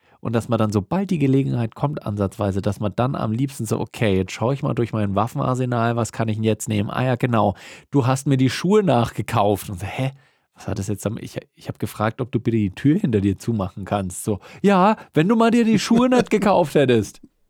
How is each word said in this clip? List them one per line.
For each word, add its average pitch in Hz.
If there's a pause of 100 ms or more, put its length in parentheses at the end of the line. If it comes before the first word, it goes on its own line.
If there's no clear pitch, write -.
(180)
und -
dass 110
man 113
dann, 107
sobald 175
die 170
Gelegenheit 135
kommt, 147
ansatzweise, 101
dass 104
man 104
dann 131
am 120
liebsten 120
so, -
„Okay, 104
jetzt 95
schaue 117
ich 139
mal 135
durch 120
mein 104
Waffenarsenal, 123
was 117
kann 113
ich 107
denn 110
jetzt 110
nehmen? 104
Ah -
ja, 127
genau, 110 (380)
du 139
hast 131
mir 139
die 131
Schuhe 208
nachgekauft.“ 117
Und 95
so, 95
„Hä? 131 (440)
Was -
hat 98
das 95
jetzt 104
am-, 104
ich, - (160)
ich -
hab -
gefragt, 107
ob -
du 113
bitte 117
die 101
Tür 151
hinter 117
dir 98
zumachen 101
kannst.“ 95
So, 107 (200)
„Ja, 196 (180)
wenn 160
du 233
mal 226
dir 240
die 220
Schuhe 233
nicht 247
gekauft 190
hättest.“ 123 (300)